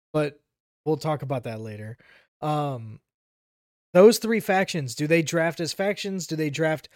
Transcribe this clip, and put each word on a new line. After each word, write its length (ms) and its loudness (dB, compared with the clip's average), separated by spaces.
but 260 -2
we'll 100 0
talk 260 -4
about 220 -4
that 160 -8
later. 380 -14
Um, 600 -4
those 260 8
three 220 0
factions, 540 0
do 120 -4
they 160 4
draft 380 -2
as 140 -6
factions? 520 -4
Do 100 -8
they 120 -2
draft 480 -2